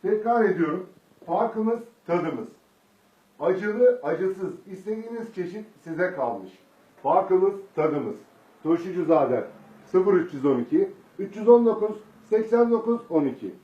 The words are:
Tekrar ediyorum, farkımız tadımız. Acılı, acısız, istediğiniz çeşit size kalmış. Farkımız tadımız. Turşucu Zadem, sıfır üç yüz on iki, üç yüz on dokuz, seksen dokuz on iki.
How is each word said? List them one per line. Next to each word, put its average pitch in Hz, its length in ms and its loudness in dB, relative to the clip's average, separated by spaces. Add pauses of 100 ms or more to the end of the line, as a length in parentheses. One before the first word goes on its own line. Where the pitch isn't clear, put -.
Tekrar 220 420 2
ediyorum, 170 460 0 (360)
farkımız 220 540 -2 (280)
tadımız. 156 400 -2 (920)
Acılı, 214 640 2
acısız, 190 500 -4 (140)
istediğiniz 220 680 -10
çeşit 185 300 -8 (180)
size 165 280 -4
kalmış. 117 400 -6 (520)
Farkımız 185 500 2 (220)
tadımız. 143 400 -2 (480)
Turşucu 170 420 -2
Zadem, 139 420 2 (380)
sıfır 185 280 2
üç 165 200 0
yüz 135 120 -4
on 131 140 4
iki, 160 320 0 (280)
üç 196 160 -8
yüz 214 140 0
on 240 160 8
dokuz, 208 320 0 (320)
seksen 233 420 2
dokuz 226 380 0
on 156 160 2
iki. 113 380 -6